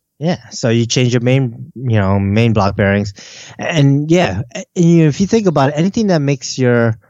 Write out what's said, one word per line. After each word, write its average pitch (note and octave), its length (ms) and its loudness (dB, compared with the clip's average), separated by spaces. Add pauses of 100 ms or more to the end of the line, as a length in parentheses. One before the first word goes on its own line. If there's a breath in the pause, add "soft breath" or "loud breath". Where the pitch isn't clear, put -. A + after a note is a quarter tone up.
(180)
Yeah. D#3+ 300 -6
So - 220 -4
you A#2 160 0
change B2 260 0
your B2 80 0
main, B2+ 540 -2
you A#2 240 -2
know, G2 200 2
main G#2 360 2
block G2+ 200 0
bearings, G2+ 380 0 (460 loud breath)
and C#3+ 520 0
yeah, C3 300 0 (140)
and, F#3+ 100 -12 (100)
you E3+ 280 4
know, D#3 60 4
if C#3 120 -2
you G3 60 0
think A3 200 0
about D3 240 2
it, D3 60 -4
anything G3 300 -2
that F3 140 2
makes C#3 380 -4
your, A#2+ 400 2 (120)